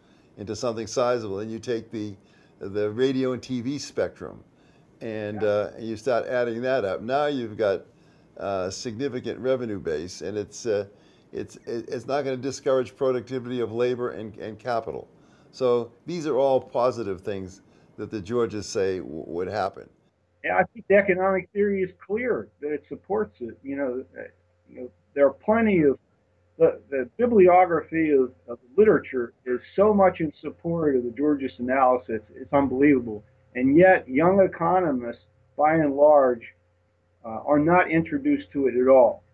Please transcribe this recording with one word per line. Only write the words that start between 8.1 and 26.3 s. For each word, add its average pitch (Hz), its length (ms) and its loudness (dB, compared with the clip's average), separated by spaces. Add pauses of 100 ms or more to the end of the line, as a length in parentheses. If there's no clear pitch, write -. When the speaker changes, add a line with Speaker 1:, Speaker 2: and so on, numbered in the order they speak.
Speaker 1:
uh, 95 340 -4
significant 120 680 -8
revenue 120 400 -2
base, 80 420 -6
and 98 160 -8
it's, - 280 -10
uh, 101 220 -2 (440)
it's, - 240 -10 (120)
it, 117 200 -8
it's 123 200 -10
not 139 160 -2
gonna 131 120 -4
discourage 131 600 -2
productivity 127 640 -4
of 110 120 -4
labor 123 380 -2
and, 101 280 -12
and 107 200 -12
capital. 113 500 -6 (440)
So 120 400 0 (160)
these 165 180 -8
are 147 100 -2
all 131 240 2
positive 117 640 -2
things 95 400 -10 (360)
that 107 120 -10
the 110 100 -8
Georgists 104 540 -4
say 95 240 0
w-, 73 300 -10
would 87 200 -6
happen. 98 400 -4 (560)
Speaker 2:
Yeah, 180 140 -2
I 185 60 4 (100)
think 226 140 -18
the 196 80 4
economic 190 580 2
theory 202 300 0
is 180 80 -4 (140)
clear 208 440 -4 (120)
that 147 120 -6
it 147 160 -8
supports 208 500 -6
it. 113 240 -12
You 139 140 -10
know, 131 260 -6 (160)
uh, - 40 -12 (460)
you 123 120 -18
know, 123 100 -14 (220)
there 143 140 6
are - 60 0
plenty 214 500 2
of, 135 140 4 (600)